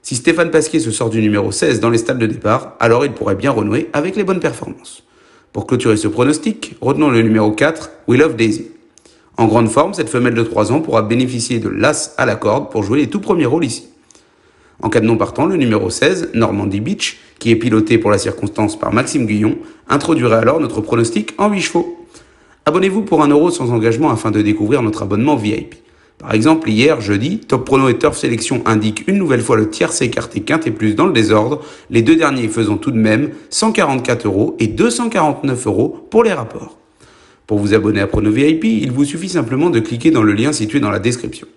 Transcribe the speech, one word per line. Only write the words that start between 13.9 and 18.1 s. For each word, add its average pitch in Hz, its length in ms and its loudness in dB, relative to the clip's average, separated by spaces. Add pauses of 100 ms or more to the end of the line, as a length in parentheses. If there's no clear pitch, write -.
En - 60 -4
cas 110 140 2
de 107 40 2
non 113 120 2
partant, - 280 -2
le 190 120 0
numéro 113 320 0
seize, 165 440 0
Normandy 101 460 0
Beach, 160 400 -6 (180)
qui 117 140 0
est 113 60 4
piloté 110 400 2
pour 101 120 2
la 104 80 4